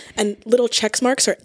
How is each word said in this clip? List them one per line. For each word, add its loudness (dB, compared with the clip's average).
And -2
little 2
check -2
marks 2
are -2